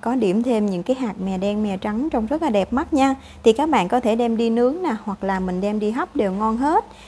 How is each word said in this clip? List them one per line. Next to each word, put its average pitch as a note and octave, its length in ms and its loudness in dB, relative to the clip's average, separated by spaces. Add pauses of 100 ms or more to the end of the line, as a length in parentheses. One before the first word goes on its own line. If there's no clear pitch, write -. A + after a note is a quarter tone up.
Có A#3+ 140 -2
điểm A3 280 2
thêm A3+ 220 2
những F#3 180 -2
cái B3+ 120 0
hạt C4 260 -4
mè F#3+ 160 -2
đen, G#3 260 -2
mè G3+ 140 -2
trắng A3 320 -2
trông A#3 160 -2
rất C#4+ 160 -2
là D#4+ 80 0
đẹp G3+ 240 0
mắt C#4+ 200 -2
nha. C4+ 220 4 (280)
Thì A3 100 8
các C#4+ 160 0
bạn G#3+ 180 2
có A#3+ 120 2
thể A3+ 160 0
đem A#3 220 0
đi A#3 120 2
nướng B3 340 2
nè, F4 200 0
hoặc G3 200 -8
là G3 160 0
mình F#3 220 -2
đem G#3 180 0
đi G#3 120 0
hấp C#4+ 240 -4
đều G#3+ 160 0
ngon A3 260 -2
hết. D#4 280 2 (220)